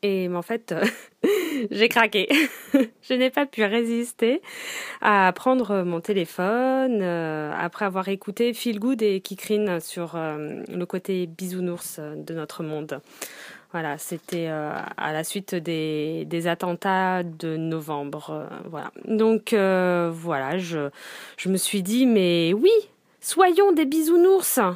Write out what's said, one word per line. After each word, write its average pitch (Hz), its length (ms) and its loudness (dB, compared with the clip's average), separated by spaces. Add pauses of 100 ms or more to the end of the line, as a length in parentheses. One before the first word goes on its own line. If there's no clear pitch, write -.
Et 190 260 0
en 175 120 -2
fait, 226 320 -6 (480)
<laughs> 320 500 0
j'ai 214 160 4
craqué. 214 400 2 (460)
<laughs> 277 60 6 (240)
Je 262 100 -2
n'ai 254 160 4
pas 285 160 2
pu 220 180 -2
résister 233 800 0 (600)
à 196 340 6
prendre 208 480 2
mon 175 160 -2
téléphone, 220 1000 0
euh, 160 540 -2
après 175 300 -4
avoir 190 220 -2
écouté 202 460 -2
Feel 226 260 -4
Good 233 220 0
et 196 200 0
Kikrine 202 580 -2
sur, 170 360 -10
euh, 151 540 -6
le 180 160 -6
côté 185 420 -4
bisounours 180 720 -8
de 151 340 -12
notre 160 300 -8
monde. 151 380 -8 (720)
Voilà, 156 240 -4
c'était, 170 500 -6
euh, 151 240 -4 (260)
à 151 160 -4
la 160 100 -2
suite 196 300 -8
des, 156 720 -4
des 165 220 -4
attentats 185 760 0
de 160 340 -6
novembre, 151 760 -6
euh, 151 160 -8 (220)
voilà. 151 220 -10 (140)
Donc, 220 480 2
euh, 185 580 4
voilà, 160 460 -2
je, 165 320 -4 (480)
je 180 120 -4
me 190 80 2
suis 190 260 -2
dit, 233 220 2
mais 180 480 4
oui, 285 180 6 (480)
soyons 370 520 4
des 311 140 4
bisounours. 330 720 4 (160)